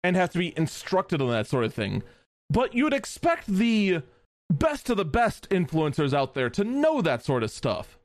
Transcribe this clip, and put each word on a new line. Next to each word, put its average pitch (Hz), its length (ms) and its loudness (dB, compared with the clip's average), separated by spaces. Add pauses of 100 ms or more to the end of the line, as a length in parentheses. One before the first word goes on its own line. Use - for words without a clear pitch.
and 180 120 0
have 180 160 2
to 175 60 -4
be - 200 -2
instructed 165 640 -2
on 127 80 0
that 113 180 0
sort 123 180 0
of - 80 -4
thing. 101 280 -4 (480)
But 226 240 0
you'd 285 200 2
expect - 540 -2
the 196 560 2 (460)
best 285 400 0
of 226 80 2
the 196 80 0
best - 440 -2
influencers 156 640 0
out 139 200 0
there 127 180 -2
to 202 120 -2
know 277 380 2
that 147 240 0
sort 127 180 0
of 107 80 -4
stuff. - 540 -6